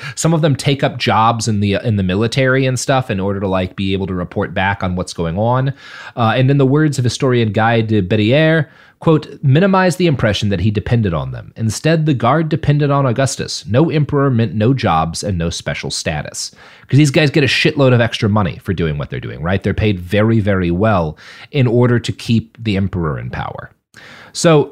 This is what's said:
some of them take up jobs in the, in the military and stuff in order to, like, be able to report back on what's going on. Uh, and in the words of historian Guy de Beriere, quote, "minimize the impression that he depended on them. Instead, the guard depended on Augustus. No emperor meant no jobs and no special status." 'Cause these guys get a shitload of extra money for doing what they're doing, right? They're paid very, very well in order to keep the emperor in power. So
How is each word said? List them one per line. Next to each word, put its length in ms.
some 180
of 80
them 140
take 280
up 160
jobs 480
in 140
the, 140
in 200
the 80
military 640
and 120
stuff 320
in 120
order 180
to, 80
like, 300
be 160
able 120
to 80
report 400
back 300
on 120
what's 180
going 260
on. 340
Uh, 180
and 160
in 60
the 80
words 320
of 80
historian 480
Guy 280
de 200
Beriere, 640
quote, 280
"minimize 540
the 120
impression 420
that 100
he 120
depended 420
on 180
them. 240
Instead, 500
the 80
guard 360
depended 420
on 140
Augustus. 600
No 240
emperor 400
meant 240
no 200
jobs 500
and 140
no 120
special 400
status." 640
'Cause 80
these 140
guys 200
get 140
a 20
shitload 460
of 80
extra 280
money 320
for 120
doing 240
what 120
they're 120
doing, 200
right? 220
They're 100
paid 280
very, 400
very 280
well 480
in 140
order 320
to 140
keep 500
the 160
emperor 400
in 120
power. 420
So 360